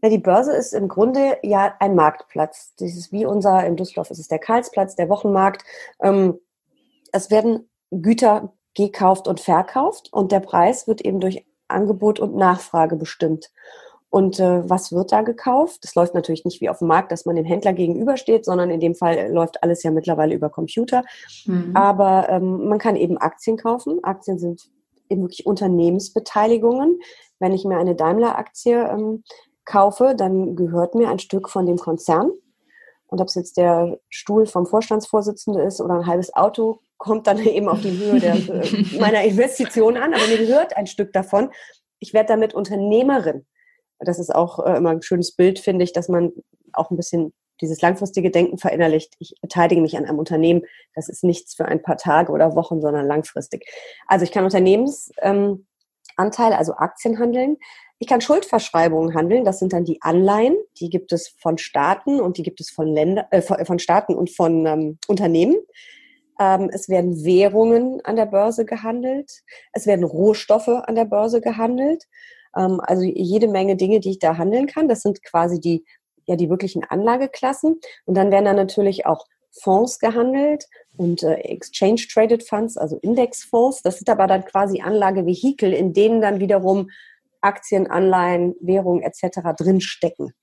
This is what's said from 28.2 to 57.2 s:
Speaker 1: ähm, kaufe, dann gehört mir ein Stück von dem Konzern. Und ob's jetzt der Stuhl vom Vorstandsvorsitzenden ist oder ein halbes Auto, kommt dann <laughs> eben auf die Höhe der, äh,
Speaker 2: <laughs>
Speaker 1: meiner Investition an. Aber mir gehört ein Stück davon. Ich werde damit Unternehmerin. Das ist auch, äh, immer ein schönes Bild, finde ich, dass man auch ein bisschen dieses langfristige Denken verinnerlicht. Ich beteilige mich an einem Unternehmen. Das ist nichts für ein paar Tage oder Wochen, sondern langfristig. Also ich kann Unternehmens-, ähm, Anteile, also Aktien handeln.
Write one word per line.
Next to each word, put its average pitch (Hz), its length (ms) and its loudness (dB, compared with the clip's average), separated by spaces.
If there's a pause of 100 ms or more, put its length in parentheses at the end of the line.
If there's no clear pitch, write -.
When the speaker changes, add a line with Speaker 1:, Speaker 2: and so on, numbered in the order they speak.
Speaker 1:
ähm, 214 340 -6 (420)
kaufe, 208 520 4
dann 190 380 0
gehört 175 400 -2
mir 226 140 2
ein 190 100 -4
Stück 190 280 -6
von 185 200 -2
dem 175 100 0
Konzern. 170 540 0 (760)
Und 185 160 -6
ob's 185 140 -4
jetzt 180 200 -8
der 175 440 2 (100)
Stuhl 214 380 0
vom 180 180 -2
Vorstandsvorsitzenden 214 960 -2
ist 185 180 -2
oder 180 140 -2
ein 175 140 -2
halbes 180 260 -2
Auto, 220 460 0 (180)
kommt 220 300 -4
dann 202 100 2
<laughs> 220 80 -2
eben 202 240 2
auf 208 120 0
die 196 140 -4
Höhe 208 240 2
der, - 140 2
äh, 180 640 -2
Speaker 2:
<laughs> - 20 -4
Speaker 1:
meiner 208 240 4
Investition 226 720 2
an. 277 200 -2
Aber 220 100 2
mir 226 140 2
gehört 254 360 2
ein 202 120 -6
Stück 196 260 -6
davon. 202 380 0 (480)
Ich - 160 -6
werde 220 140 4
damit 220 260 2
Unternehmerin. 208 880 0 (540)
Das 175 180 -4
ist 175 160 -6
auch, 170 320 0
äh, 180 120 2
immer 170 140 2
ein 160 120 -4
schönes 175 320 -2
Bild, 190 240 2
finde 180 240 0
ich, 175 100 -4
dass 175 160 -4
man 175 220 0 (420)
auch - 160 -4
ein 175 80 0
bisschen 170 360 -2 (280)
dieses 160 200 -6
langfristige 180 500 0
Denken 175 260 2
verinnerlicht. 160 640 0
Ich - 200 -20
beteilige 175 420 2
mich 160 160 0
an 147 80 -4
einem 156 120 -4
Unternehmen. 165 460 2 (320)
Das 156 140 -10
ist - 140 -12
nichts 175 300 -2
für 160 120 -4
ein 160 180 -4
paar 156 140 -2
Tage 151 340 2
oder 156 240 2
Wochen, 165 260 -2
sondern 147 240 -2
langfristig. - 640 -6 (380)
Also 185 160 2
ich 175 80 -2
kann 190 140 0
Unternehmens-, 196 640 2 (100)
ähm, 202 460 -2 (480)
Anteile, 214 420 0
also - 160 -2
Aktien 214 460 -4
handeln. 254 380 0 (440)